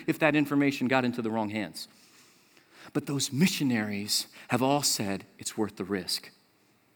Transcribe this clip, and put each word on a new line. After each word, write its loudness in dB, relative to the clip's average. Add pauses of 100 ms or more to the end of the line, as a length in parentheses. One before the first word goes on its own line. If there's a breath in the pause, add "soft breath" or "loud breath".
if 0
that 4
information 2
got 4
into -2
the -2
wrong -2
hands. -6 (1040 soft breath)
But -2
those -4
missionaries 0 (220 loud breath)
have 0
all 4
said, -2 (140)
"It's -10
worth -2
the -6
risk." -4 (640)